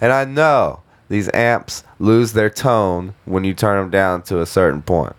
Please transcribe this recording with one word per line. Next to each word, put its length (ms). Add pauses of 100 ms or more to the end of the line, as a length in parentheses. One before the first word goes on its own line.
And 100
I 140
know 560 (260)
these 260
amps 500 (160)
lose 340
their 160
tone 640 (100)
when 220
you 80
turn 260
'em 100
down 340
to 180
a 40
certain 360
point. 380